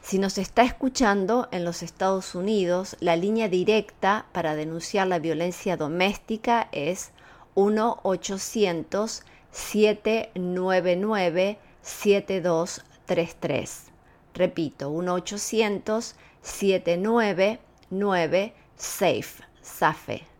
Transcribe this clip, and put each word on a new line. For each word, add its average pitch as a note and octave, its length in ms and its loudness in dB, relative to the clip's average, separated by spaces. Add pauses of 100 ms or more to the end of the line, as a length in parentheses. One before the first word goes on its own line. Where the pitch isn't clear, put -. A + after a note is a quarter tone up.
Si - 180 -2
nos G3 180 -2
está - 240 0
escuchando A#3+ 880 2
en F3 140 -4
los E3+ 160 -6
Estados F#3+ 540 -2
Unidos, F#3 640 0
la E3+ 160 4
línea G#3+ 340 0
directa G3+ 840 0
para E3 240 -2
denunciar E3 520 -2
la F3+ 100 0
violencia E3 580 -2
doméstica G3 960 0
es E3+ 400 -6 (440)
uno G#3+ 480 2
ochocientos, F#3+ 1200 -2 (260)
siete G#3+ 880 0
nueve F3+ 600 2
nueve, F#3+ 600 0 (240)
siete G3+ 600 0
dos E3+ 440 0 (200)
tres E3+ 340 0
tres. - 460 -4 (480)
Repito, E3 560 -2
uno F3+ 260 -2
ochocientos, G#3 1000 -2 (260)
siete F#3 560 0
nueve G#3 600 2 (300)
nueve, F#3 640 0 (220)
safe, - 680 -2 (180)
safe. - 640 -4 (160)